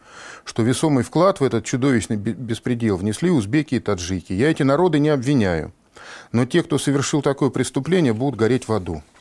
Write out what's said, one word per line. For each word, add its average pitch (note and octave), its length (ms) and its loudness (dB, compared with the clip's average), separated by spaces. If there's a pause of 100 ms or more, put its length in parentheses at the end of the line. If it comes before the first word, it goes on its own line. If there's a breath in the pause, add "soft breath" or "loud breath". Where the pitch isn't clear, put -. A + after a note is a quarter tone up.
(460 loud breath)
что - 160 -4
весомый B2+ 420 2
вклад F#3 360 2
в C#3 40 0
этот A#2 220 0
чудовищный B2 520 0
бе-, G#2 160 -4
беспредел A2+ 640 -2
внесли G#2+ 340 0
узбеки C3 440 0
и A2 40 2
таджики. F#2 540 -4
Я B2+ 180 2
эти D#3 100 -2
народы D3+ 380 2
не D3 100 2
обвиняю, A2+ 600 0 (600 loud breath)
но A#2+ 140 2
те, E3 180 2
кто D3 140 -2
совершил C#3 440 0
такое C#3 280 0
преступление, C#3+ 640 0
будут A#2+ 260 -2
гореть A2+ 280 2
в A2 60 0
аду. F2 280 -4 (200)